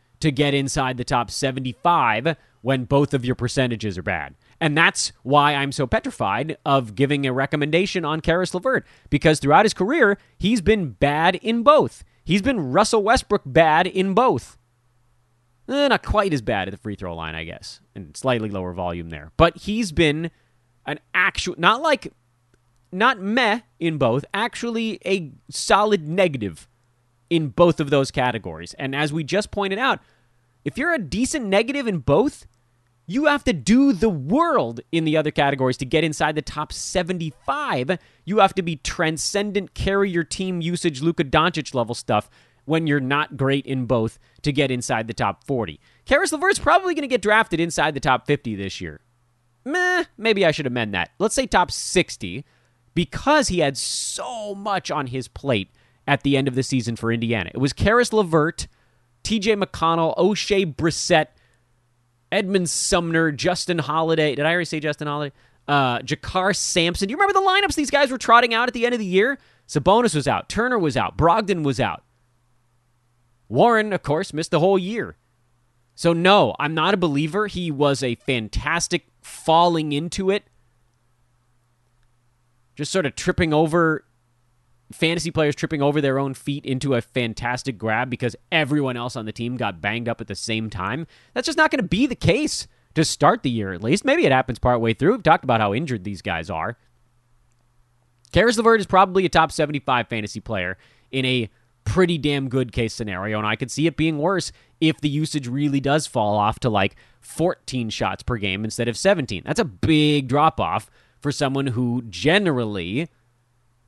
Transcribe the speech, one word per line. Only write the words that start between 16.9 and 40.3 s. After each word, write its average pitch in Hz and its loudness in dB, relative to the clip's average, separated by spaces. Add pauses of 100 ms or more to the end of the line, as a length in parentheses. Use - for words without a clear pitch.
throw 90 -8
line, 80 -8
I 80 -8
guess, - -16 (140)
and 82 -16
slightly 120 -2
lower 92 -6
volume 87 -6
there. 80 -14
But 165 4
he's 208 -4
been 160 0 (560)
an 147 -6 (120)
actual, 180 0
not 175 4
like, - 0 (760)
not 220 2
meh 220 0 (180)
in 160 -2
both, 127 2
actually 226 -4
a 185 -2 (180)
solid 202 2
negative 139 -2 (600)
in 160 0
both 170 4
of 143 -2
those 139 2
categories. 98 -4
And 135 -6
as 143 0
we 160 -2
just 175 -2
pointed 196 -4
out, 254 -2 (640)
if 143 -8
you're 330 0
a 311 0
decent 226 -4
negative 233 0
in 190 -2
both, 160 2 (600)
you 262 0
have 294 2
to 254 2
do 247 4
the 202 2
world 170 0 (100)
in 160 0
the 156 2
other 151 0
categories 139 0
to - -6
get 156 2
inside 156 0
the 151 -4
top - -10
seventy-five. 175 -4 (260)
You 202 -2
have 196 6
to 190 -2
be 165 -4
transcendent, 190 -2
carry 196 0
your 170 0
team 185 -4